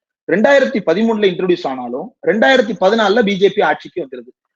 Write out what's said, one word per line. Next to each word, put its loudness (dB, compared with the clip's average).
ரெண்டாயிரத்தி 2
பதிமூணுல 0
இன்ட்ரோடியூஸ் -2
ஆனாலும் -8
ரெண்டாயிரத்தி 2
பதினாலுல 2
பி 0
ஜே 2
பி -2
ஆட்சிக்கு -4
வந்துருது. -16